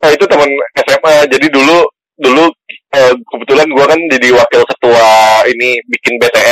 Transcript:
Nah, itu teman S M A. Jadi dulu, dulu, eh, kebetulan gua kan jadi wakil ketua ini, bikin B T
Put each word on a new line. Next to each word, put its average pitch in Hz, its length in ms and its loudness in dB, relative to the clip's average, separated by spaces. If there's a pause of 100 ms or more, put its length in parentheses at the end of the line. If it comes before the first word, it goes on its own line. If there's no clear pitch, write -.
Nah, 156 80 2
itu 151 160 0
teman 147 220 0 (260)
S 139 140 -4
M 139 160 -2
A. 156 80 2 (180)
Jadi 139 160 0
dulu, 147 300 0 (420)
dulu, 139 240 0 (480)
eh, 127 240 2
kebetulan 135 560 -4
gua 139 160 0
kan 160 120 0 (120)
jadi 123 240 0
wakil 120 320 0
ketua 117 400 0 (400)
ini, 123 400 -4
bikin 120 320 -6
B 120 80 0
T 120 100 -2 (140)